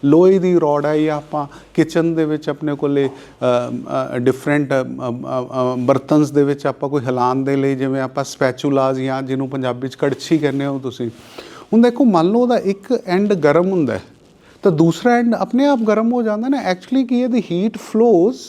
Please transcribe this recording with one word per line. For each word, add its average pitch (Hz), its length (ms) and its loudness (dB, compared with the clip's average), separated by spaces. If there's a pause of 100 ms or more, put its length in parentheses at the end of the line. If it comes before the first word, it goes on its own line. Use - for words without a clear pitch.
ਲੋਹੇ 180 340 6
ਦੀ 180 160 2
ਰੋਡ 147 320 2
ਹੈ, 151 120 0
ਜਾਂ 151 180 0
ਆਪਾਂ 147 300 -8 (280)
ਕਿਚਨ 165 400 0
ਦੇ 160 100 0
ਵਿੱਚ 151 240 -4
ਆਪਣੇ 147 260 -4
ਕੋਲੇ, 139 340 0
ਅ, 127 1080 -4
ਅ, - 20 -2
ਡਿਫਰੈਂਟ, 131 540 0
ਅ, - 20 0
ਅ, 131 80 0
ਅ, - 0 -
ਅ, 127 960 -4
ਬਰਤਨਸ 139 520 2
ਦੇ 143 140 4
ਵਿੱਚ 143 220 -2
ਆਪਾਂ 139 220 -4
ਕੋਈ 135 180 -4
ਹਿਲਾਉਣ 127 380 0
ਦੇ 139 120 0
ਲਈ, 139 180 0
ਜਿਵੇਂ 135 260 -2
ਆਪਾਂ 131 240 -4
ਸਪੈਚੂਲਾਜ਼ 135 760 0
ਜਾਂ 131 220 -4
ਜਿਹਨੂੰ 135 260 -4
ਪੰਜਾਬੀ 131 400 -4
'ਚ 127 60 -12
ਕੜਛੀ 147 440 -2
ਕਹਿੰਦੇ 139 280 -2
ਹੋ 139 120 -4
ਤੁਸੀਂ। 123 320 -8 (600)
ਹੁਣ 226 100 6
ਦੇਖੋ 240 220 2
ਮੰਨ 175 220 4
ਲਓ 220 140 2
ਉਹਦਾ 247 180 2
ਇੱਕ 196 480 -4
ਐਂਡ 196 280 2
ਗਰਮ 165 360 2
ਹੁੰਦਾ 151 240 0
ਹੈ, 92 80 -6 (600)
ਤਾਂ 196 100 4
ਦੂਸਰਾ 165 440 2
ਐਂਡ 240 180 2
ਆਪਣੇ 208 320 0
ਆਪ 285 120 2
ਗਰਮ 220 340 0
ਹੋ 247 100 -2
ਜਾਂਦਾ 220 260 -4
ਨਾ। 226 240 -2
Actually 247 340 -2
ਕੀ 247 160 0
ਹੈ, 254 40 0
the 247 120 0
heat 190 360 -2
flows 220 600 2 (140)